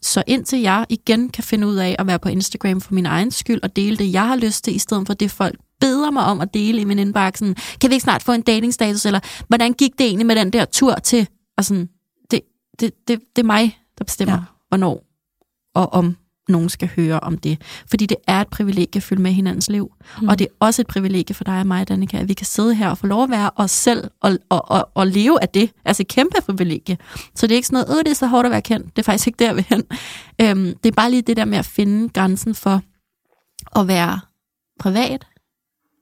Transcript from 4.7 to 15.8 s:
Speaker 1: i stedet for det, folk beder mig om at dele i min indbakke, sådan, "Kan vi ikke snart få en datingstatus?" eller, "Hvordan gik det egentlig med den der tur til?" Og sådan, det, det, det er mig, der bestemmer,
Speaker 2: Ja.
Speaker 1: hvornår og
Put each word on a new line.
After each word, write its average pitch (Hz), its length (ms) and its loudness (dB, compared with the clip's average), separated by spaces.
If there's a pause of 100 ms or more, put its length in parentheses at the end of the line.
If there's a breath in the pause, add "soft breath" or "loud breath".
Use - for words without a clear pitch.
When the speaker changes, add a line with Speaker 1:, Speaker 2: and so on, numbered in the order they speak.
Speaker 1:
i - 20 -2
stedet 202 280 -2
for 202 80 -4
det, 202 160 -2
folk - 260 -2 (240)
beder 277 300 2
mig 269 140 0
om 190 160 0
at 202 140 -4
dele 220 260 0
i 208 40 -2
min 202 140 0
indbakke, 202 400 0
sådan, 202 180 -2 (240 loud breath)
"Kan 262 100 4
vi 262 40 4
ikke 254 100 2
snart 180 180 0
få 247 100 0
en 233 100 0
datingstatus?" 220 640 0
eller, 202 140 2 (280 loud breath)
"Hvordan 233 240 2
gik 262 260 2
det 262 80 4
egentlig 220 200 0
med 226 100 4
den 190 160 2
der 220 120 2
tur - 300 2
til?" 226 340 2 (300)
Og 202 60 0
sådan, 180 240 -2 (420)
det, 233 100 0 (400)
det, 226 120 -2 (160)
det 240 340 -2
er - 40 -
mig, 214 320 2 (200)
der 214 60 -8
bestemmer, 196 300 -2
Speaker 2:
Ja. 180 80 -2 (260)
Speaker 1:
hvornår 190 360 0 (720)
og 185 180 0